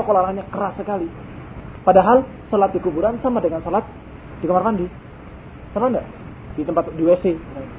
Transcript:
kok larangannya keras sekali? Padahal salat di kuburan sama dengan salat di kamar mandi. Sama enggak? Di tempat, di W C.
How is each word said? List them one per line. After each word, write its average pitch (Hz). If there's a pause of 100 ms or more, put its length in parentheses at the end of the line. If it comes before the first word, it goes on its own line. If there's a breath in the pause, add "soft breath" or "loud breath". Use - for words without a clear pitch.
kok 214
larangannya 190
keras 190
sekali? 190 (720)
Padahal 190 (280)
salat 196
di 185
kuburan 185
sama 240
dengan 160
salat 170 (560)
di 170
kamar 180
mandi. 196 (880)
Sama 240
enggak? 202 (480)
Di 151
tempat, 160
di 160
W 165 (120)
C. 180 (440)